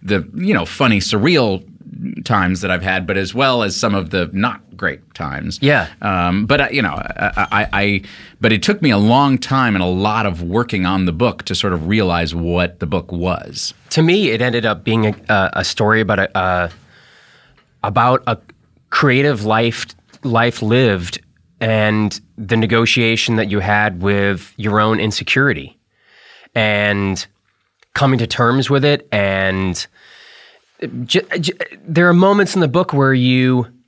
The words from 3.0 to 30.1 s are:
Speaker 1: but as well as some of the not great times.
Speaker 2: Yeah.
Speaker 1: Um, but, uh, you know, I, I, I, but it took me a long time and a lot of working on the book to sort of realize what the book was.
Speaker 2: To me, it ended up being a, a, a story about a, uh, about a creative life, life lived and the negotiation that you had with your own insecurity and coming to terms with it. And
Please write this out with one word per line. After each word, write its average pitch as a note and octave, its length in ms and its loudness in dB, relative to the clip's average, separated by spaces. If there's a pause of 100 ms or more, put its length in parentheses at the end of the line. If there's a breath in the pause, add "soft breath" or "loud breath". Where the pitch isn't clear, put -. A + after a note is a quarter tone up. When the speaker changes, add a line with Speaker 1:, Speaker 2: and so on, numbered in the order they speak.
Speaker 1:
but G2 100 -2
as F#2+ 160 -4
well B2+ 300 0
as F#2+ 120 -2
some G#2 200 0
of F2+ 140 -4
the F2 240 -2
not G#2 280 -4 (160)
great D#2+ 220 -4 (140)
times. D2 480 -8
Speaker 2:
Yeah. C3 260 2 (140)
Speaker 1:
Um, F#2 440 0
but, C3+ 160 0
uh, - 100 0
you C#3 100 -2
know, E2+ 120 -2
I, - 580 -4
I, G#2 220 0
I, G2+ 280 0 (400 loud breath)
but A2 100 2
it G#2 120 0
took G3+ 180 -2
me D#3 100 2
a G#2 60 4
long B2+ 400 4
time B2+ 380 0
and F#2 80 0
a F2+ 40 0
lot G#2 380 0
of F2 160 -4
working F#2+ 440 -2
on F#2+ 200 0
the F2 80 0
book G#2+ 300 -2
to F#2 120 -6
sort F#2+ 180 -2
of D#2+ 140 -4
realize F2 480 0
what E2+ 440 -2
the - 60 -6
book E2+ 260 -4
was. - 600 -6 (180)
Speaker 2:
To D#3+ 100 2
me, F3 300 2
it A2 100 -2
ended A#2+ 240 0
up G#2+ 180 -2
being A2 240 2
a, G#2 80 -2 (140)
a, G2 280 2
a F#2 60 -2
story A2 380 2
about G2+ 180 2
a, F#2+ 180 -2
uh, F2+ 320 0 (1120 soft breath)
about A#2 440 2
a A2+ 100 -2 (520)
creative C3+ 560 2
life, A2 400 0 (380)
life A#2 380 0
lived G#2+ 580 2 (420)
and G#2+ 580 0 (180)
the A2+ 200 -2
negotiation A2+ 800 2
that G#2 120 0
you G#2 100 0
had G#2 420 0
with G2 560 -2
your G#2+ 240 0
own A2 180 2
insecurity G#2+ 760 -2 (760 soft breath)
and G#2 720 0 (680)
coming C3+ 260 2
to A#2 80 -2
terms B2 420 2
with C#3 140 2
it. D3 280 0
And F#2+ 760 0 (1200 loud breath)